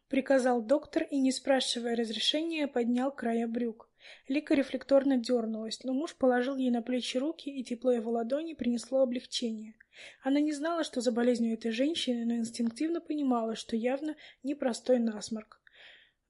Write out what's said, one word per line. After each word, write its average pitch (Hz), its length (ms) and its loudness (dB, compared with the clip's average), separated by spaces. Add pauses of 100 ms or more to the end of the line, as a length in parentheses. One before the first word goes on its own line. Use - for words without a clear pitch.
приказал 254 540 4
доктор 294 420 0
и, 285 160 -2
не 262 120 4
спрашивая 247 680 0
разрешения, 294 680 -2
поднял 247 440 0
края 233 360 -2
брюк. 233 420 -4 (400)
Лика 302 240 0
рефлекторно 269 640 4
дёрнулась, 220 680 -2
но 254 100 -4
муж 302 220 -4
положил 254 400 2
ей 262 160 0
на 240 100 0
плечи 247 360 -4
руки, 285 320 -4
и 269 140 -8
тепло 247 280 0
его 233 200 0
ладони 269 420 -2
принесло 240 480 0
облегчение. 226 720 -2 (480)
Она 277 160 4
не 302 140 2
знала, 320 320 -2
что 254 160 -4
за 240 100 2
болезнь 233 380 2
у 226 40 0
этой 226 180 -4
женщины, 247 540 0
но 233 100 0
инстинктивно 240 680 -2
понимала, 247 540 0
что - 200 -6
явно 277 400 -2 (280)
непростой 254 560 0
насморк. 214 640 -6 (680)